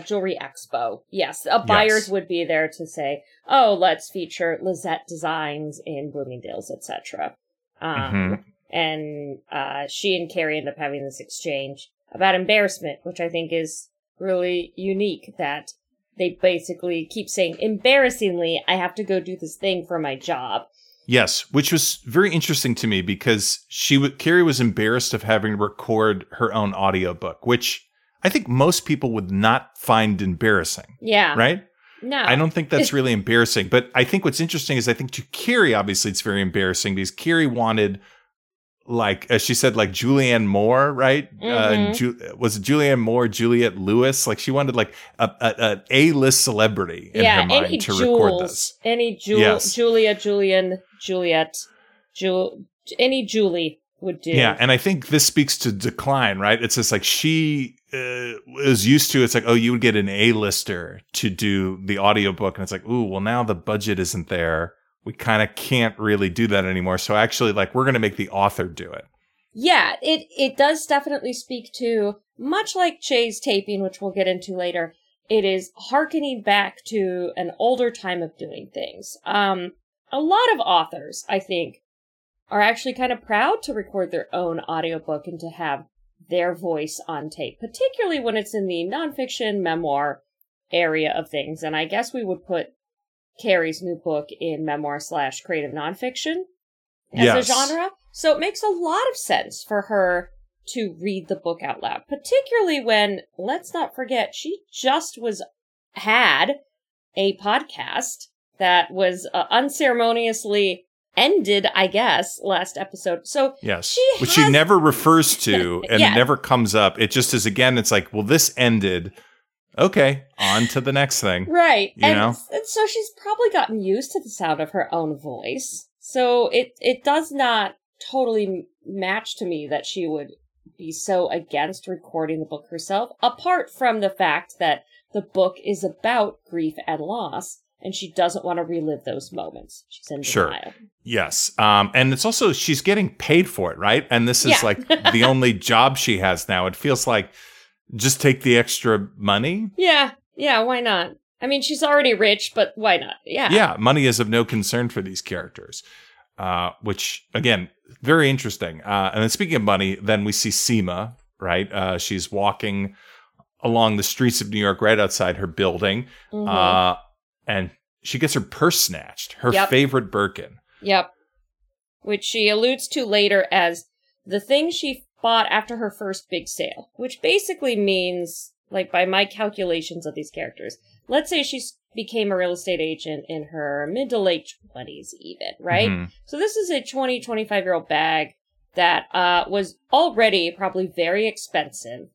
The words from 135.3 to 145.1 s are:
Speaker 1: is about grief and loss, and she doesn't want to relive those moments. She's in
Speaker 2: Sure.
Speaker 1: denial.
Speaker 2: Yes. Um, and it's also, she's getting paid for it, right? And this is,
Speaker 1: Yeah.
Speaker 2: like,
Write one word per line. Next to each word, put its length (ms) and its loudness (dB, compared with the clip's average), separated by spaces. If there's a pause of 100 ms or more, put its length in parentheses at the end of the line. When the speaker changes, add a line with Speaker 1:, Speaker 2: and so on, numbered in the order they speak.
Speaker 1:
is 200 -4
about 540 -2 (120)
grief 240 -4 (120)
and 140 -4
loss, 600 -8 (200)
and 140 -10
she 180 -10
doesn't 320 0
want 140 -4
to 60 -4
relive 400 -4
those 280 -10
moments. 560 -14
She's 220 -20
in 120 -10
Speaker 2:
Sure. 240 2
Speaker 1:
denial. 260 -10 (300)
Speaker 2:
Yes. 560 -2
Um, 360 6
and 180 4
it's 140 -2
also, 260 2
she's 300 -2
getting 320 0
paid 340 4
for 240 -4
it, 60 -12
right? 320 2
And 180 4
this 160 2
is, 60 4 (120)
Speaker 1:
Yeah. 40 2
Speaker 2:
like, 200 0 (260)